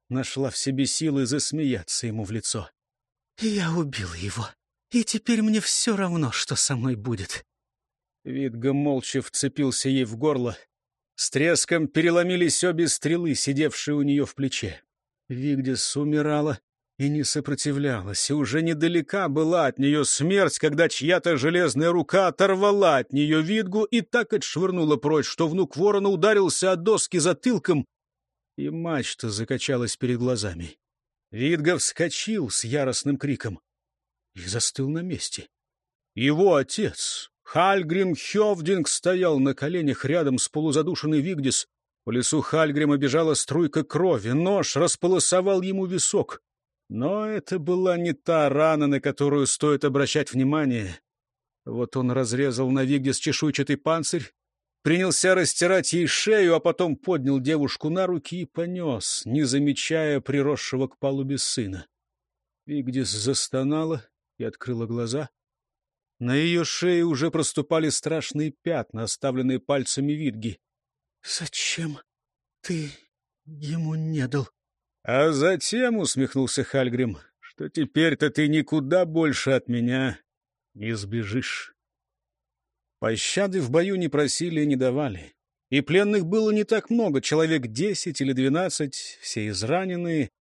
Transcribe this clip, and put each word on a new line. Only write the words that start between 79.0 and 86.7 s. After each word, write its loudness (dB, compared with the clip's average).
больше 0
от 0
меня 0
не -6
сбежишь». -6
Пощады -2
в -2
бою 2
не -2
просили 0
и 2
не 2
давали. -2
И 2
пленных 2
было 2
не 2
так 0